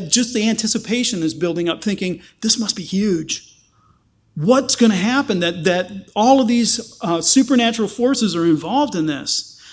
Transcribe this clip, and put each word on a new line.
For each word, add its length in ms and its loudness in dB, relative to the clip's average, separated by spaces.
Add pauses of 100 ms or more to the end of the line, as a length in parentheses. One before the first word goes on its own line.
just 240 0
the 160 0
anticipation 760 -2
is 120 -2
building 340 -2
up, 160 -6
thinking, 380 -4 (180)
"This 180 0
must 160 -2
be 80 -10
huge. 680 -2 (840)
What's 400 2
gonna 220 4
happen 440 0
that, 240 -2
that 520 -2
all 240 6
of 80 2
these, 540 -2
uh, 180 -2
supernatural 680 2
forces 460 0
are 120 0
involved 500 0
in 100 0
this, 500 -6 (160)